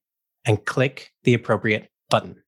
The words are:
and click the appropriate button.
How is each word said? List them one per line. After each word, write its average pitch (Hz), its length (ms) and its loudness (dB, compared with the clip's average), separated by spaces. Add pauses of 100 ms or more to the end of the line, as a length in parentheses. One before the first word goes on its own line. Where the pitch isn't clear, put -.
(460)
and 107 200 0
click - 460 -4 (140)
the 123 80 6
appropriate 110 560 -2 (200)
button. 92 280 -2 (100)